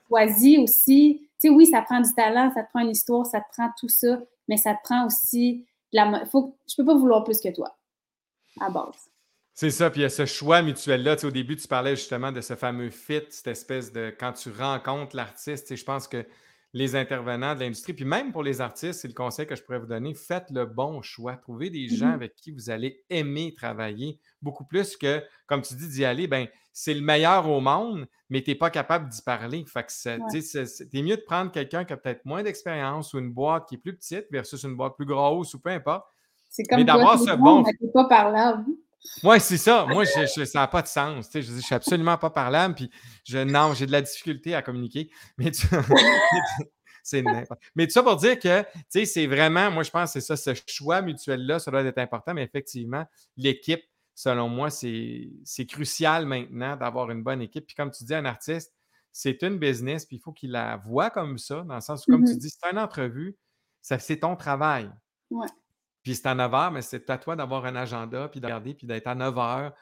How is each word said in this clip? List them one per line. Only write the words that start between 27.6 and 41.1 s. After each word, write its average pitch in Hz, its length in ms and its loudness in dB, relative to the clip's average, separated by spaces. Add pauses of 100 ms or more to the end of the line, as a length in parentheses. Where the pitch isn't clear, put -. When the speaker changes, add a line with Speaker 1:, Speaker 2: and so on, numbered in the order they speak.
Speaker 2:
monde, 165 440 0 (240)
mais 131 140 -4
t'es 143 100 -2
pas 160 160 0
capable 160 400 -2
d'y 113 140 -16
parler. 123 420 -6
Fait 120 200 -8
que - 80 -18
ça, 120 240 -8
Speaker 1:
Ouais. 117 120 -8
Speaker 2:
tu 156 120 -4
sais, - 0 -
c'est, 143 260 -8
c'est, 127 220 -18
t'es 135 120 -6
mieux 180 140 -2
de 214 60 -10
prendre 180 300 -4
quelqu'un 160 340 -6
qui 165 80 -12
a 127 40 -10
peut-être - 280 -8
moins 165 180 -6
d'expérience 156 680 -6
ou 139 60 -6
une 123 120 -6
boîte 151 380 -2
qui 131 60 -12
est 120 40 -18
plus 185 160 -12
petite 196 340 -12
versus 135 340 -8
une 135 120 -8
boîte 131 220 -6
plus 143 100 -8
grosse 143 480 0
ou 131 40 -16
peu 175 120 -6
importe. 165 340 -4 (440)
Speaker 1:
C'est - 200 -8
Speaker 2:
Mais 247 80 6
Speaker 1:
comme 247 80 8
Speaker 2:
d'avoir 240 320 8
Speaker 1:
toi, 233 80 4
Speaker 2:
ce 202 60 2
Speaker 1:
t'es 160 60 2
Speaker 2:
bon 254 60 6
Speaker 1:
bon... 285 200 12
Mais 220 160 4
t'es 233 120 -6
pas 254 140 8
parlable. 220 600 4 (580)
Speaker 2:
Ouais, 208 160 10
c'est 180 180 2
ça. 214 300 4
Moi, 202 160 2
je, 156 220 2 (100)
je, 151 100 -2
ça 139 180 0
a 135 40 2
pas 175 140 0
de - 60 -10
sens. 143 400 -4